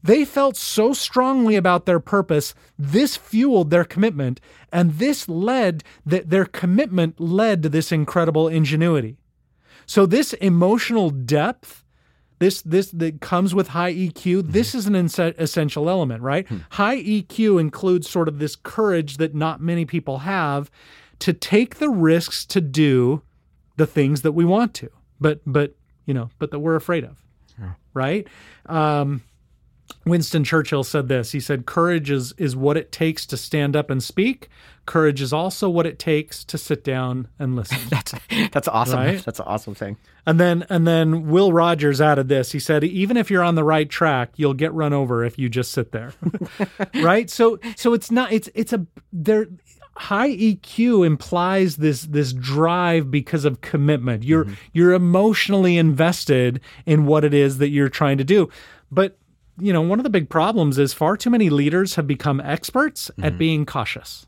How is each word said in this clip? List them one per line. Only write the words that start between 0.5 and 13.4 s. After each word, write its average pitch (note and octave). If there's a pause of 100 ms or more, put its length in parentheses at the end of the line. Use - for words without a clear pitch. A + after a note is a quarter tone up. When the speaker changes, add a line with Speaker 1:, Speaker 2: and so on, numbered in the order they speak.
Speaker 1:
so A3
strongly B3+
about F3+
their F3
purpose, F#3 (240)
this D#3+
fueled A3
their F3
commitment, C#3+ (320)
and E3+
this C4+
led, F#3 (240)
that E3
their F#3
commitment F3+
led F#3
to D#3
this D#3
incredible D#3+
ingenuity. D#3 (680)
So G3
this A3+
emotional F#3+
depth, D3 (540)
this, F#3+
this F#3
that D#3+
comes F3+